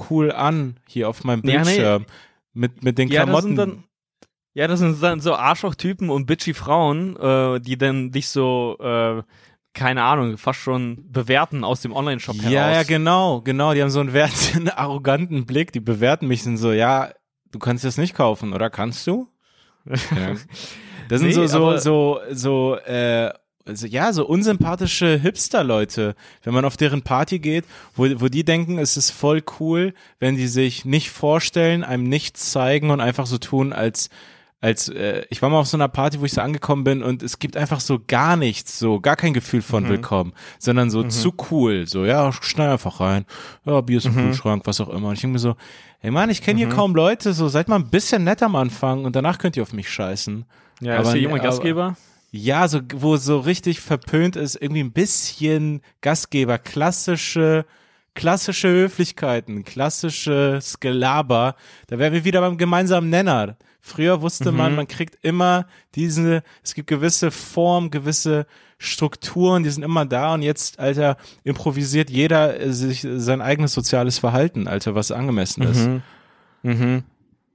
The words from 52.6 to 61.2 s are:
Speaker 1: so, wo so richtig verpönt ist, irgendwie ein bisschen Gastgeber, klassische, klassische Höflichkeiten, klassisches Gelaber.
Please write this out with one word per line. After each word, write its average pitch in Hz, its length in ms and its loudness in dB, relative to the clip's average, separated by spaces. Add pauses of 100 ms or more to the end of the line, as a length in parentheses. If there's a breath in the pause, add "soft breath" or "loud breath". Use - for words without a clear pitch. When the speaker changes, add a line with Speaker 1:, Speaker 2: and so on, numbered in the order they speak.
Speaker 1:
so, 147 120 0 (160)
wo 147 220 4
so 143 220 2
richtig 170 420 -2
verpönt 165 540 0
ist, 147 200 -4
irgendwie 151 260 -4
ein 123 120 -6
bisschen 151 880 0 (200 soft breath)
Gastgeber, 135 560 0
klassische, 160 1080 0 (500 soft breath)
klassische 185 540 0
Höflichkeiten, 147 920 0
klassisches 143 1160 -2
Gelaber. 127 760 2 (320 loud breath)